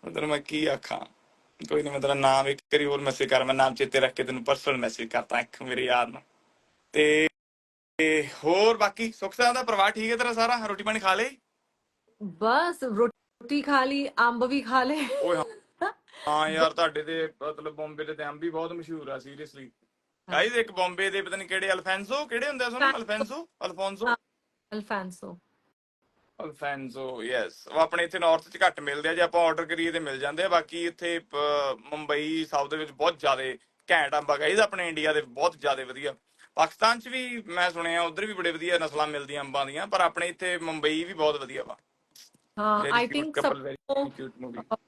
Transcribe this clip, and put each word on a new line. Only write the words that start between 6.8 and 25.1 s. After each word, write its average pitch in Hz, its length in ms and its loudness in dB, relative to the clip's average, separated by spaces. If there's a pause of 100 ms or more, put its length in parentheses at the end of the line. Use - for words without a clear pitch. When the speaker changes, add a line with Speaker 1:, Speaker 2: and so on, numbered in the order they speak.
Speaker 1:
ਤੇ, 151 360 4 (720)
ਤੇ 156 300 2 (160)
ਹੋਰ 202 320 6
ਬਾਕੀ 214 360 0
ਸੁੱਖ 196 220 -8
ਸਾਂਦ 240 200 4
ਦਾ 254 80 0
ਪਰਿਵਾਰ 208 280 4
ਠੀਕ 220 200 -4
ਹੈ 233 60 2
ਤੇਰਾ 240 160 0
ਸਾਰਾ? 226 340 0
ਰੋਟੀ 202 160 -6
ਪਾਣੀ 214 180 0
ਖਾ 190 140 4
ਲਈ? 254 240 -2 (840)
Speaker 2:
ਬਸ, 226 600 2
ਰੋਟੀ 240 800 -2
ਖਾ 277 220 2
ਲਈ, 277 240 -2
ਅੰਬ 240 360 2
ਵੀ 262 160 0
ਖਾ 247 240 2
ਲਏ। 285 240 0 (140)
Speaker 1:
ਓਏ 539 140 2
ਹਾਂ। - 80 0 (840)
ਹਾਂ 151 200 4
ਯਾਰ, 160 240 4
ਤੁਹਾਡੇ 156 300 2
ਤੇ 160 300 -4 (100)
ਮਤਲਬ 151 320 -8
ਬੰਬੇ 151 300 -8
ਦੇ 151 100 -8
ਤੇ 151 140 -8
ਅੰਬ 147 120 -12
ਵੀ 170 100 -2
ਬਹੁਤ 165 220 -4
ਮਸ਼ਹੂਰ 160 360 -10
ਆ, 135 80 -8
seriously। 139 520 -16 (600)
Speaker 2:
ਹਾਂ। - 40 -6
Speaker 1:
ਗਾਇਜ਼, 208 240 2
ਇੱਕ 226 160 0
ਬੰਬੇ 185 380 0
ਦੇ 196 120 -2
ਪਤਾ 180 140 -6
ਨੀ 190 100 -8
ਕਿਹੜੇ 190 260 0
ਅਲਫੈਂਸੋ, 190 540 -2
ਕਿਹੜੇ 240 220 -2
ਹੁੰਦੇ 254 160 -2
ਆ 240 60 -2
ਸੋਨੂੰ? 269 260 2
Speaker 2:
ਅਲਫੈਂਸੋ। 226 520 -4 (160)
Speaker 1:
ਅਲਫੈਂਸੋ? 196 420 -4
Speaker 2:
ਹਾਂ, 240 100 2 (560)
ਅਲਫੈਂਸੋ। 190 680 -8 (1040)